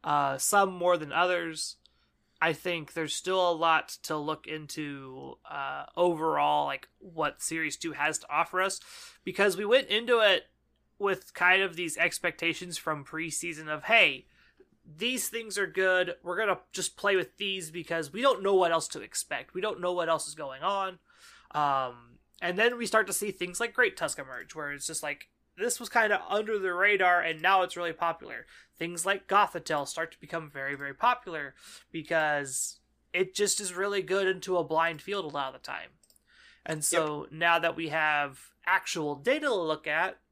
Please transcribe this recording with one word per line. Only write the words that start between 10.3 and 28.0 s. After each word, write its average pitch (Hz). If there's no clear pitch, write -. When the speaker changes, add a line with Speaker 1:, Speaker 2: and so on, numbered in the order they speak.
Speaker 1:
with 190
kind 185
of 180
these 170
expectations 170
from 151
preseason 160
of, 151
"Hey, 185
these 220
things 220
are 196
good. 185
We're 175
gonna 202
just -
play 202
with -
these 190
because 160
we 214
don't 233
know 196
what 180
else 165
to 147
expect. -
We 180
don't 196
know 180
what 175
else 156
is -
going 135
on." 190
Um, 127
and 180
then 240
we 233
start 220
to 190
see 208
things -
like 233
Great 240
Tusk 156
emerge, 131
where 147
it's 139
just 160
like, 147
this 233
was 233
kinda 214
under 214
the 185
radar, 185
and 160
now 190
it's 180
really 175
popular. 143